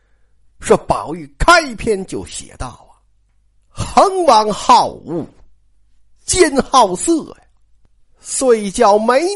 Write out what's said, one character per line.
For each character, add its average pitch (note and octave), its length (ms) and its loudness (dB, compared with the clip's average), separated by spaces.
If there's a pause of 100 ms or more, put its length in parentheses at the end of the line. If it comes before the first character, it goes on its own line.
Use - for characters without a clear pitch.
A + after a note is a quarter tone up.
(600)
说 - 160 2
宝 B2+ 380 -4
玉 D#3 240 -16
开 D#4+ 380 2
篇 G3 320 -4
就 G2 180 -10
写 - 320 -16
道 - 320 -16
啊 - 80 -20 (720)
：“恒 F#4 560 0
王 G#3+ 260 2
好 G3 360 2
恶， C#3 360 -10 (1000)
兼 D#4 380 2
好 G#3 320 2
色 D#4+ 300 -2 (120)
呀， - 60 -20 (760)
遂 A3+ 520 0
教 G#3+ 260 4
美 A#3+ 260 0 (120)